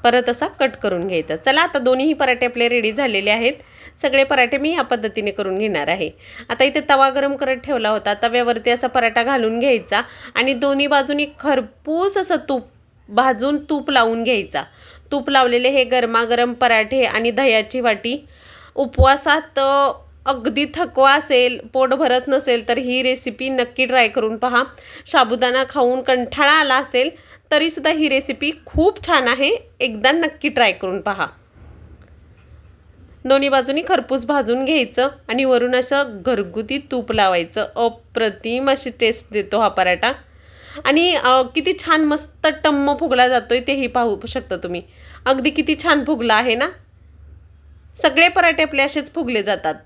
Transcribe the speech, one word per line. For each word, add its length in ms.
परत 260
असा 180
कट 240
करून 240
घ्यायचा. 280
चला, 260
आता 180
दोन्हीही 340
पराठे 320
आपले 240
रेडी 220
झालेले 400
आहेत. 220
सगळे 220
पराठे 340
मी 160
या 80
पद्धतीने 500
करून 260
घेणार 300
आहे. 240
आता 140
इथे 160
तवा 200
गरम 260
करत 200
ठेवला 340
होता, 240
तव्यावरती 460
असा 180
पराठा 360
घालून 360
घ्यायचा 420
आणि 180
दोन्ही 340
बाजूनी 380
खरपूस 760
असं 180
तूप 160
भाजून, 600
तूप 200
लावून 340
घ्यायचा. 400
तूप 180
लावलेले 400
हे 140
गरमागरम 680
पराठे 500
आणि 280
दह्याची 480
वाटी. 480
उपवासात, 840
अ, 320
अगदी 480
थकवा 400
असेल, 460
पोट 160
भरत 380
नसेल, 400
तर 100
ही 240
रेसिपी 480
नक्की 360
ट्राय 220
करून 300
पहा. 260
साबुदाणा 580
खाऊन 320
कंटाळा 500
आला 240
असेल, 340
तरीसुद्धा 400
ही 180
रेसिपी 420
खूप 420
छान 200
आहे, 280
एकदा 320
नक्की 380
ट्राय 220
करून 300
पहा. 260
दोन्ही 240
बाजूनी 380
खरपूस 380
भाजून 400
घ्यायचं 420
आणि 180
वरून 300
असं 280
घरगुती 520
तूप 200
लावायचं. 640
अप्रतिम 960
अशी 200
टेस्ट 320
देतो 280
हा 80
पराठा. 440
आणि, 300
अ, 260
किती 300
छान 200
मस्त 440
टम्म 360
फुगला 280
जातोय, 320
तेही 280
पाहू 400
शकता 280
तुम्ही. 260
अगदी 240
किती 340
छान 220
फुगला 300
आहे 200
ना. 140
सगळे 300
पराठे 360
आपले 180
असेच 320
फुगले 300
जातात. 320